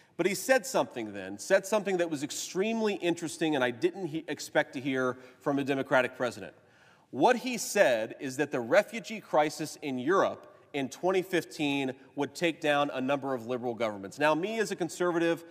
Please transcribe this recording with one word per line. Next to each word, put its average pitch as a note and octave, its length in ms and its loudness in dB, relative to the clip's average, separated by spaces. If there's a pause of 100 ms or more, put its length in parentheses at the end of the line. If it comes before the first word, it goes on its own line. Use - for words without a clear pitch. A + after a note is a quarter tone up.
(160)
but F3 100 2
he G3 80 0
said C4 320 2
something B2 460 -2
then, G2 260 -8
said G3 280 4
something G3+ 320 0
that E3+ 120 0
was C#3+ 120 -4
extremely G#3+ 720 -2
interesting E3 600 -2
and C3 80 2
I B2 80 2
didn't F3 360 -2
he-, D#3 220 -6
expect - 440 -2
to C3+ 80 -8
hear C3 380 0 (220)
from C#3 180 0
a C3+ 60 -2
Democratic C3 520 2
president. G#2+ 380 -6 (560)
What G3 260 4
he A3+ 220 -4
said B2+ 600 2
is C3 200 -6
that D3 120 0
the C3+ 100 -2
refugee G3+ 600 0
crisis D3+ 640 0
in C3 160 -4
Europe B2+ 540 2 (200)
in C#3 160 -2
twenty F#3 340 0
fifteen C#3+ 680 -2 (240)
would C#3+ 180 -4
take E3 260 -2
down C#3+ 340 2
a C3 60 -4
number C3+ 340 0
of A2+ 120 -6
liberal B2 280 -2
governments. G#2 440 -4
Now, D3+ 160 4
me G#3 240 -2
as G3 120 -2
a F#3+ 60 -6
conservative, E3+ 760 0